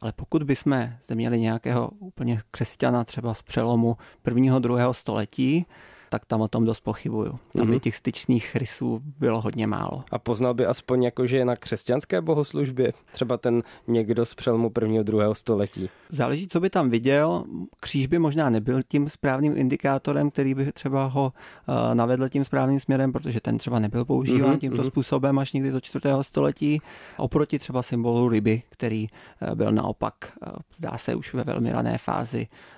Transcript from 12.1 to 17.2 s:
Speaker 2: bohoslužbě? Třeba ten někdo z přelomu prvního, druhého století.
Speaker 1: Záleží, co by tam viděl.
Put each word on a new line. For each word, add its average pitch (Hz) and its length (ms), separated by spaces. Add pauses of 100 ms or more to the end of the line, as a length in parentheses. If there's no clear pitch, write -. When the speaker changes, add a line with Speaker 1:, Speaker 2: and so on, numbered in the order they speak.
Speaker 2:
bohoslužbě? 143 720 (200)
Třeba 123 240
ten 117 260 (240)
někdo 113 400
z - 80
přelomu 117 360
prvního, 110 340
druhého 107 300
století. 101 540 (220)
Speaker 1:
Záleží, 147 380
co 175 120
by 190 100
tam 151 200
viděl. 143 540 (360)